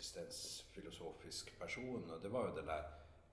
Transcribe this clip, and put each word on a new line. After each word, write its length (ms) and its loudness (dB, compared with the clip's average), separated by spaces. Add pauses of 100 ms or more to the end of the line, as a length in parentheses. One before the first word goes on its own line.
(280)
existensfilosofisk 1300 -4
person. 520 2
Och 100 0
det 80 2
var 200 6
ju 60 0
det 60 2
där 220 4 (500)